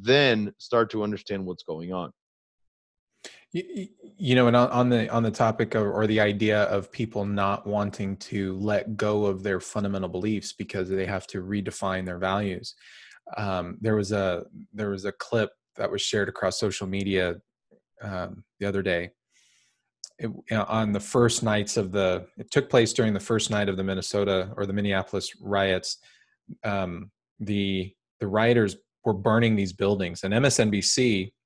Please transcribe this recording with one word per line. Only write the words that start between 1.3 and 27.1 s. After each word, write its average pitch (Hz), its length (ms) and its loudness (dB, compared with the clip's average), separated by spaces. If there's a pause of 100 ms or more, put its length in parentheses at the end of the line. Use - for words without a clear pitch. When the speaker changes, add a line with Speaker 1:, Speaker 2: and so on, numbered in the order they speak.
Speaker 1:
what's 90 180 -8
going 85 300 -8
on. 90 200 -6 (1400)
Speaker 2:
You, 220 360 -8 (300)
you 127 160 2
know, 123 120 8
and 120 80 6
on, 123 140 6
on 123 220 2
the, 117 180 4
on 117 140 2
the 110 80 0
topic 113 440 2
of, 107 120 2
or 104 200 2
the 107 140 4
idea 104 440 4
of 98 280 -2
people 110 320 -4
not 101 420 0
wanting 101 520 -2
to 95 400 -4
let 104 400 -2
go 104 260 2
of 95 180 0
their 98 160 0
fundamental 98 520 -4
beliefs 95 420 -4
because 92 380 -6
they 95 160 -2
have 95 220 -6
to 95 140 -8
redefine 95 600 -4
their 90 140 -8
values. 95 560 -2 (640)
Um, 92 420 -4
there 110 160 2
was 104 160 0
a, 95 320 0 (300)
there 104 160 -4
was 98 160 -6
a 98 60 -4
clip - 360 -2 (280)
that 104 140 -4
was 101 120 -4
shared 101 260 0
across 95 300 -2
social 98 300 -2
media, 95 480 0 (680)
um, 95 420 -8 (140)
the 101 80 -4
other 98 160 0
day. 90 300 -2 (1080)
It, 117 80 -6
you 110 300 -6
know, 107 120 2
on 110 240 0
the 101 80 0
first 120 440 2
nights 104 320 0
of 95 160 0
the, 95 340 2 (100)
it - 140 -14
took - 180 0
place 117 240 4
during 110 220 2
the 98 60 -2
first 110 280 0
night 104 200 0
of 95 80 0
the 95 80 -2
Minnesota 95 720 0
or 101 100 -2
the 98 60 -4
Minneapolis 98 580 -2 (100)
riots. 98 580 0 (640)
Um, 95 480 -4 (260)